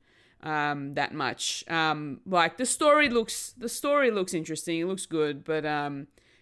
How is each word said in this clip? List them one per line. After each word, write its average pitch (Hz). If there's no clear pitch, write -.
um, 147
that 143
much. -
Um, 151
like, 170
the 254
story 294
looks, 233
the 233
story 285
looks 190
interesting. 165
It 170
looks 190
good, 151
but, 156
um, 143